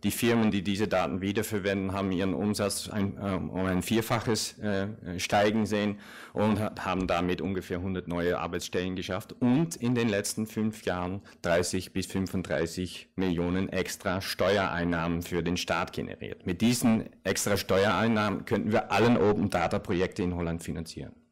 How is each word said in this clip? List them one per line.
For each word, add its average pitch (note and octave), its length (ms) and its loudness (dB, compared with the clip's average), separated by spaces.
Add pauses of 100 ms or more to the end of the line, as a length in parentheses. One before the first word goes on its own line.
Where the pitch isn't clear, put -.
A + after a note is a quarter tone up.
Die G#2 80 0
Firmen, A#2 400 2
die G2 120 0
diese G2 260 0
Daten F2 320 0
wiederverwenden, G2 720 -2
haben G2 180 0
ihren F#2 220 0
Umsatz G2+ 560 -2
ein, G2 300 -2
äh, G2 160 -2
um F2 320 -2
ein F#2 160 2
Vierfaches, A2 760 0
äh, G2 260 -2 (320)
steigen G#2+ 480 2
sehen G2+ 320 0 (340)
und G#2 260 2
ha-, G#2+ 220 -2
haben F#2 260 0
damit F2 360 0
ungefähr F2+ 400 -4
hundert F#2 260 -4
neue F2 300 0
Arbeitsstellen F2+ 580 -4
geschafft F#2 420 -6
und D3 380 2
in B2 180 0
den A#2 140 2
letzten G#2 380 0
fünf G#2+ 400 -4
Jahren F2+ 340 -2 (220)
dreißig F2 500 0
bis F#2 140 -2
fünfunddreißig F2 1080 -4
Millionen F2+ 540 0
extra F#2 540 -2
Steuereinnahmen F2 1000 0
für E2+ 220 -2
den F2 160 0
Staat F2 340 -2
generiert. - 540 -8
Mit F2+ 160 -2
diesen A#2 480 4 (140)
extra G2+ 340 0
Steuereinnahmen G#2 880 2
könnten G#2+ 260 0
wir - 180 2
allen A#2 280 6
Open G#2 320 4
Data F2 280 0
Projekte F#2 440 0
in F2+ 120 0
Holland E2+ 280 -2
finanzieren. D#2 500 -8 (200)